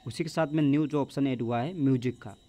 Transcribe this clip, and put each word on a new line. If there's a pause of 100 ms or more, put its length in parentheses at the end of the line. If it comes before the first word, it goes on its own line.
उसी
के
साथ
में
न्यू
जो
ऑप्शन
ऐड
हुआ
है
म्यूजिक
का, (140)